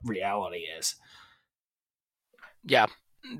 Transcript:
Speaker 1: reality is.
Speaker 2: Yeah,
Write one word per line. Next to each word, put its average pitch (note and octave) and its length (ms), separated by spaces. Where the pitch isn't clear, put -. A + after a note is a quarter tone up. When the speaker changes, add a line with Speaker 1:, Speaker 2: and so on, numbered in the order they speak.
Speaker 1:
reality G2 640
is. - 160
Speaker 2:
Yeah, B2 240